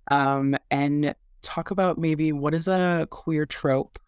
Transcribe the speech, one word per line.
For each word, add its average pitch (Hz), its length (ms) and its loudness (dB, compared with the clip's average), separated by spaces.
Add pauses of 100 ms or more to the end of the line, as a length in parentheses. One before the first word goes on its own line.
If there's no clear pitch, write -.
(100)
um, 139 460 2 (160)
and 143 420 0 (280)
talk - 300 -8
about 185 260 0
maybe 156 340 0
what 147 220 -2
is 165 140 -2
a 180 440 2
queer 151 340 -2
trope - 640 -2